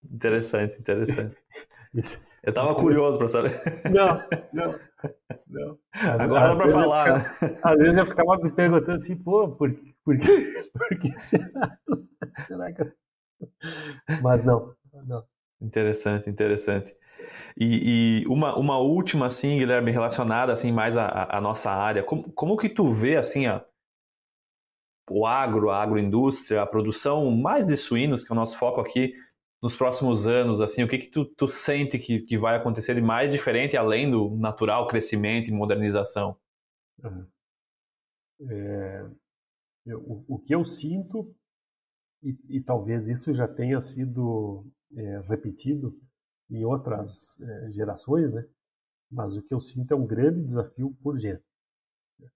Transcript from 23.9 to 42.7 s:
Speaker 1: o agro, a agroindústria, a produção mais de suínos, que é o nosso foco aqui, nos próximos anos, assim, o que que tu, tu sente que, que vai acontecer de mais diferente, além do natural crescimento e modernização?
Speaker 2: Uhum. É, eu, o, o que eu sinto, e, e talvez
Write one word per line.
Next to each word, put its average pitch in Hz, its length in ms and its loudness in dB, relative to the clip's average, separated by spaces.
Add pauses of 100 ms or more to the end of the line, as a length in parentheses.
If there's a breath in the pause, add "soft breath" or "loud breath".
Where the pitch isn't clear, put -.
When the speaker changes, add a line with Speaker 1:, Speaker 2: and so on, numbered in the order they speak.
Speaker 1:
o 104 160 2
agro, 113 440 2
a 101 120 2
agroindústria, 107 800 2
a 101 40 0
produção 127 640 0
mais 151 360 2
de 151 100 2
suínos, 131 480 0
que - 80 -6
é - 20 -2
o - 20 2
nosso 113 200 -2
foco - 240 0
aqui, 127 340 -2 (460 loud breath)
nos 117 160 -4
próximos 127 500 0
anos, 117 340 2
assim, 110 240 0
o 113 40 -2
que - 100 -2
que - 100 -10
tu, 151 160 -2
tu 139 240 -2
sente 143 500 -2
que, 113 220 -2
que 113 180 -2
vai 113 180 2
acontecer 120 380 -2
de 120 60 2
mais 120 320 2
diferente, 135 440 0
além 117 340 2
do 107 260 2
natural 110 500 0
crescimento 110 640 -2
e 113 40 -2
modernização? 104 840 0 (680)
Speaker 2:
Uhum. 92 240 -12 (1200)
É, 101 580 -8 (800)
eu, 113 160 -10
o, 107 280 -14
o 131 100 -6
que - 160 -2
eu 170 100 2
sinto, 185 720 -8 (880)
e, 131 140 -8 (120)
e 131 120 -6
talvez 113 480 -4